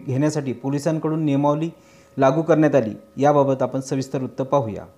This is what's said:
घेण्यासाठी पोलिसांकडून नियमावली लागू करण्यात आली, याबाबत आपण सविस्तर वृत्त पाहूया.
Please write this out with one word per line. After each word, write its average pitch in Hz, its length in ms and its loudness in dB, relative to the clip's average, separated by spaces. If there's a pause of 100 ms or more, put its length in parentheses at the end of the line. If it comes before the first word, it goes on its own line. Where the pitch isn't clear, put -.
घेण्यासाठी 139 460 -2
पोलिसांकडून 156 720 -2
नियमावली 147 460 0 (480)
लागू 135 240 4
करण्यात 156 320 4
आली, 117 480 -2
याबाबत 139 400 4
आपण 127 180 -4
सविस्तर 135 420 -4
वृत्त 127 200 -6
पाहूया. 113 420 -2 (140)